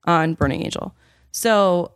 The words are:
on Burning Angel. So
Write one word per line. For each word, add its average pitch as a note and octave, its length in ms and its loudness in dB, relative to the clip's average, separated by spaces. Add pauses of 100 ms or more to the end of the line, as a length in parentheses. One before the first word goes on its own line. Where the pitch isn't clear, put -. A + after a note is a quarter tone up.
on E3 300 2
Burning C3+ 280 -2
Angel. - 320 -8 (360)
So G3 640 2